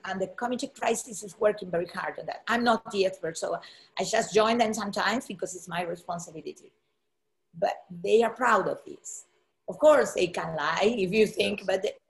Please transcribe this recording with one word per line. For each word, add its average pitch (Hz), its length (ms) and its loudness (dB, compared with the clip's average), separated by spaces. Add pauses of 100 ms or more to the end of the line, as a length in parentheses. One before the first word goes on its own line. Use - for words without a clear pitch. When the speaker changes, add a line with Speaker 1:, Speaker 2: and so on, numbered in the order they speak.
Speaker 1:
and 190 140 -6
the 185 80 -4
committee 247 400 -6
crisis 233 540 -4
is 196 160 -14
working 208 320 2
very 170 160 0
hard 160 320 -8
on 160 80 -10
that. - 220 -10
I'm 240 160 2
not 226 280 2
the 190 120 2
expert, 170 320 -4
so 170 220 -4 (400)
I 185 60 -2
just 220 280 0
join 220 240 4
them 220 160 2
sometimes 208 540 -2
because 185 280 -8
it's 180 140 -16
my 170 140 -4
responsibility. 165 920 -10 (840)
But - 260 -4 (180)
they 208 200 6
are 226 80 2
proud 220 380 2
of - 180 -4
this. - 380 -16 (440)
Of 185 100 -10
course, 285 340 6
they 180 140 2
can 165 300 -4
lie 175 420 2
if 185 140 0
you 220 140 6
think, 202 340 -2
Speaker 2:
Yes. 196 60 -14
Speaker 1:
but 190 200 0 (240)